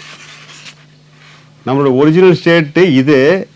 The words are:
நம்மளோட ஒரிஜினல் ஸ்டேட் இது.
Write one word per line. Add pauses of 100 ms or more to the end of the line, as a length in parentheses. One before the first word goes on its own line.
(1700)
நம்மளோட
ஒரிஜினல்
ஸ்டேட்
இது.